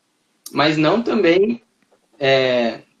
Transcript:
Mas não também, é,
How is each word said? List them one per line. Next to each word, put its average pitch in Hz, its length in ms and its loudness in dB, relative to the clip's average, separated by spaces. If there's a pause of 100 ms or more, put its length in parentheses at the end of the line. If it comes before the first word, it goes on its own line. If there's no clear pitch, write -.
(520)
Mas 151 240 0
não 165 260 0
também, 208 600 0 (560)
é, 127 640 0 (200)